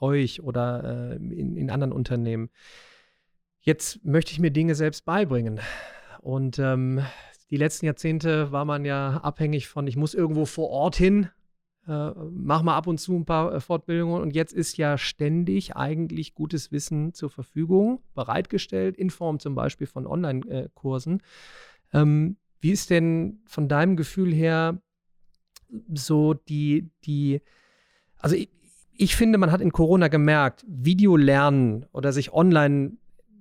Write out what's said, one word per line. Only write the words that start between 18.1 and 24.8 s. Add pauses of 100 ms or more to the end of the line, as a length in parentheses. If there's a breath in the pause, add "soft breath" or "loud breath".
bereitgestellt,
in
Form
zum
Beispiel
von
Online,
äh,
Kursen. (720 loud breath)
Ähm, (220)
wie
ist
denn
von
deinem
Gefühl
her (1120)